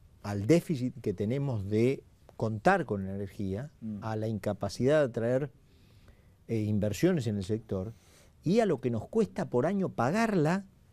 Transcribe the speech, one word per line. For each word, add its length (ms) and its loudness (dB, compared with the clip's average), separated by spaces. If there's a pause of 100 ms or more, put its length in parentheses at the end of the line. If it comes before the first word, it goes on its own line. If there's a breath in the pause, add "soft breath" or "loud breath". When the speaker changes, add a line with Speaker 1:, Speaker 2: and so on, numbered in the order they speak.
(240)
Speaker 1:
al 240 -4
déficit 540 2
que 120 -2
tenemos 560 -2
de 340 2 (320)
contar 500 2
con 220 -4
energía, 640 -6 (100)
Speaker 2:
Mm. 200 -8
Speaker 1:
a 140 -4
la 120 -2
incapacidad 720 0
de 60 4
atraer, 460 -2 (960 soft breath)
eh, 140 0
inversiones 640 2
en 100 -2
el 60 -4
sector 500 -4 (500 soft breath)
y 180 2
a 40 4
lo 140 0
que 100 0
nos 180 -2
cuesta 420 -2
por 160 2
año 240 0
pagarla 760 2 (280)